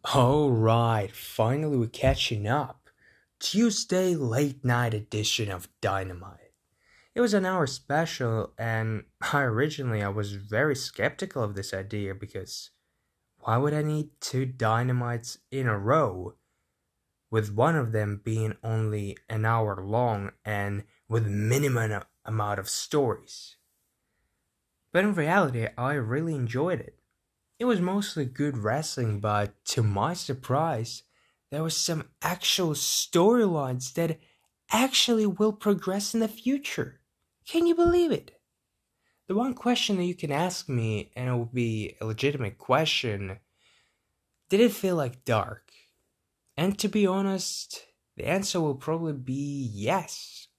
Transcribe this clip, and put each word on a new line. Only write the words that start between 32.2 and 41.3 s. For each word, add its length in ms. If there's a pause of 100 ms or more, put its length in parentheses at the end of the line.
actual 480
storylines 1200
that 260 (520)
actually 560
will 260
progress 600
in 60
the 80
future. 720 (460)
Can 200
you 80
believe 380
it? 280 (880)
The 60
one 180
question 460
that 80
you 80
can 180
ask 380
me, 440
and 140
it 40